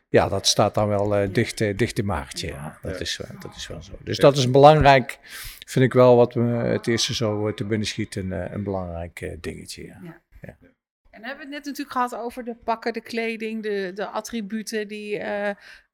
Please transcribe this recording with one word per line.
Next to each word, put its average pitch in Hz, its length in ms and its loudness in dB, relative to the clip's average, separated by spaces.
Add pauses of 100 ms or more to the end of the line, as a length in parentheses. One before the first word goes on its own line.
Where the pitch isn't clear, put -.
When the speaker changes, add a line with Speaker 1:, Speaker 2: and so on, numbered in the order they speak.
Speaker 1:
ja, 104 200 4
dat 95 180 -2
staat 104 260 2
dan 107 140 2
wel, 104 280 0
eh, 101 180 2
dicht, - 280 -2
eh, 101 160 -2
dicht 120 220 -2
in 101 60 0
mijn 92 140 -2
hartje, - 280 -10
ja. 76 340 -10
Dat - 120 -8
Speaker 2:
Ja. 92 60 -10
Speaker 1:
is, - 200 -8
eh, - 100 -12 (100)
dat - 160 -16
is - 120 -14
wel - 160 -14
zo. - 80 -18 (120)
Dus 101 140 -6
Speaker 2:
Ja. - 60 -2
Speaker 1:
dat 143 140 8
is 135 60 2
een 123 80 2
belangrijk, 139 680 8 (480)
vind 131 180 4
ik 120 80 2
wel, 127 220 8
wat 120 200 6
me 120 180 0
het 117 340 -2
eerste 117 260 0
zo, 107 340 -2
eh, 104 60 -2
te - 120 -6
binnen 107 220 -2
schiet, - 280 -8
een, 92 180 -6
eh, 90 200 -6
een 104 100 -6
belangrijk, 87 580 -8
eh, 87 100 -8 (100)
dingetje, - 440 -12
ja. - 180 -20
Speaker 3:
Ja. - 180 -18 (200)
Speaker 1:
Ja. - 160 -18 (520)
Speaker 3:
En 202 140 -20
hebben 269 140 -14 (100)
we 277 80 -14
het 285 80 -12
net - 20 -12
natuurlijk 285 260 -10
gehad 247 240 -4
over 240 280 -10
de 233 200 -10
pakken, 226 300 -4
de 226 80 -8
kleding, 220 640 -6
de, 196 300 -4
de 196 140 -6
attributen 214 800 -6
die, 208 300 -8
eh, 208 320 -4
eh, 202 60 -4 (380)